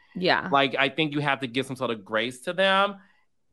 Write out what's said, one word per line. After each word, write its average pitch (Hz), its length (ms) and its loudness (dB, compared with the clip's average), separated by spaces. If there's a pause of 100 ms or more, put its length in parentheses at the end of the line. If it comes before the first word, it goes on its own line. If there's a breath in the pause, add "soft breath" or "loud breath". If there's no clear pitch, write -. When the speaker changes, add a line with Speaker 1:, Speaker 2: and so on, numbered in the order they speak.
(140 soft breath)
Speaker 1:
Yeah. 170 380 2
Speaker 2:
Like, 139 260 2
I 135 120 4
think 151 240 -2
you 147 60 0
have 139 200 0
to 135 60 -6
give 127 180 -2
some 131 100 -10
sort 123 160 -4
of 110 140 -6
grace 110 380 -2
to 180 100 -6
them. 196 440 2 (560 soft breath)